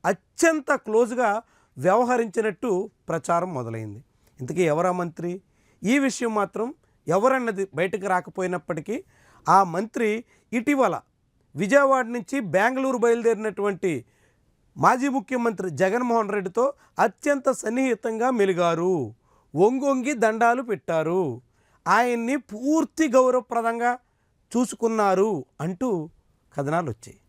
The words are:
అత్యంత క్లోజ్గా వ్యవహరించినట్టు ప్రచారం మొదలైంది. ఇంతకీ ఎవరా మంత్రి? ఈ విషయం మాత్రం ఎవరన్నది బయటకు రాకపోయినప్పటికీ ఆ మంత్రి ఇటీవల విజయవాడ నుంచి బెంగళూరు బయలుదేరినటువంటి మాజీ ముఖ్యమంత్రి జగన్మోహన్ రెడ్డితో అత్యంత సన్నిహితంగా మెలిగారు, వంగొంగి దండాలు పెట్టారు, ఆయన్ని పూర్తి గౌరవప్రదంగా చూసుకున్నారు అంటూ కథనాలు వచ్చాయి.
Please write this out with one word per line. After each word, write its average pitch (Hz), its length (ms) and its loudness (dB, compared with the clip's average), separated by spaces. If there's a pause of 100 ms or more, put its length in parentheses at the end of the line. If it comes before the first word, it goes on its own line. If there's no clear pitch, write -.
అత్యంత 302 640 0 (140)
క్లోజ్గా 226 440 2 (480)
వ్యవహరించినట్టు 226 920 0 (380)
ప్రచారం 170 480 -2
మొదలైంది. 113 440 -8 (400)
ఇంతకీ 151 220 -2 (100)
ఎవరా 180 280 0
మంత్రి? 175 300 -8 (520)
ఈ 220 120 2 (120)
విషయం 233 320 -4
మాత్రం 202 280 -4 (400)
ఎవరన్నది 220 580 0 (140)
బయటకు 190 360 -2
రాకపోయినప్పటికీ 180 840 -6 (500)
ఆ 180 120 6 (160)
మంత్రి 220 340 -2 (440)
ఇటీవల 240 440 2 (580)
విజయవాడ 254 520 2 (100)
నుంచి 240 200 -6 (180)
బెంగళూరు 254 500 0
బయలుదేరినటువంటి 214 880 0 (840)
మాజీ 240 400 2
ముఖ్యమంత్రి 233 520 -4 (140)
జగన్మోహన్ 226 540 0
రెడ్డితో 196 280 -2 (420)
అత్యంత 285 400 -2 (160)
సన్నిహితంగా 233 680 -2 (100)
మెలిగారు, 175 540 2 (600)
వంగొంగి 254 600 2 (100)
దండాలు 233 460 2
పెట్టారు, 165 520 -2 (640)
ఆయన్ని 240 500 2 (140)
పూర్తి 302 560 0 (100)
గౌరవప్రదంగా 240 760 2 (580)
చూసుకున్నారు 220 760 2 (340)
అంటూ 190 260 -4 (640)
కథనాలు 151 400 -2
వచ్చాయి. - 240 -20 (100)